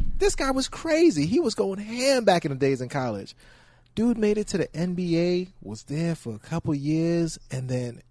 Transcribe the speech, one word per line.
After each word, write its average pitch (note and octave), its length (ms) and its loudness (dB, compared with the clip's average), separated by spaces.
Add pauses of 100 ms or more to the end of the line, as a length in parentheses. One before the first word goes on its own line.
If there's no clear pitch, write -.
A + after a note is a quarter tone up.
(180)
this G4 160 2
guy D#4 160 -2
was C4 180 -2
crazy. D#4 580 2
He A#3+ 140 2
was A#3+ 140 0
going G3 240 -2
ham B3 460 0
back F3+ 200 6
in D#3 60 -2
the C3+ 80 -4
days C3+ 220 2
in B2 80 -6
college." A#2 460 -4 (600)
Dude A#3 220 2
made G#3+ 220 2
it G#3+ 100 -2
to G3 100 -2
the - 180 -2
N F3 180 -2
B E3+ 240 0
A, F3+ 300 0 (140)
was G#2 220 -12
there D#3+ 300 -2
for - 200 -10
a - 40 -12
couple E3 360 -4
years, D#3+ 640 0 (120)
and C3 180 -6
then B2 320 -4 (100)